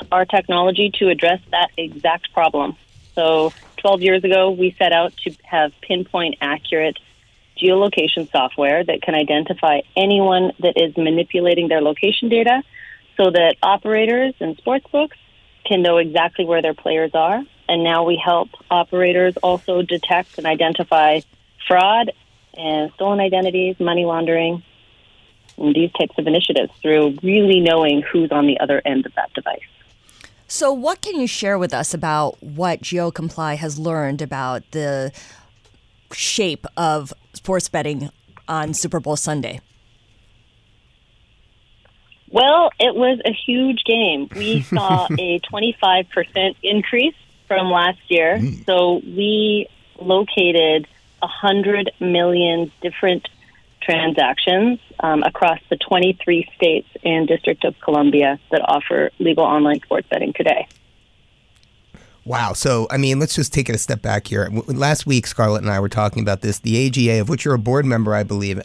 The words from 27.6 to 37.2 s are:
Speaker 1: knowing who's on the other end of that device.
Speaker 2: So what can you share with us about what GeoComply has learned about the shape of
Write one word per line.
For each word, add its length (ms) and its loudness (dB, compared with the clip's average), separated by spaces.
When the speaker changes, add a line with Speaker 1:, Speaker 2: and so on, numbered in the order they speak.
Speaker 1:
knowing 420 2
who's 300 -2
on 160 2
the 100 0
other 260 -2
end 220 -2
of 80 -18
that 200 -6
device. 260 -8
Speaker 2:
So 240 0
what 280 -4
can 200 -4
you 80 0
share 300 -2
with 140 -2
us 220 -4
about 480 -2
what 400 -4
GeoComply 720 -6
has 220 -8
learned 420 -4
about 520 -8
the 400 -6
shape 540 -4
of 380 -4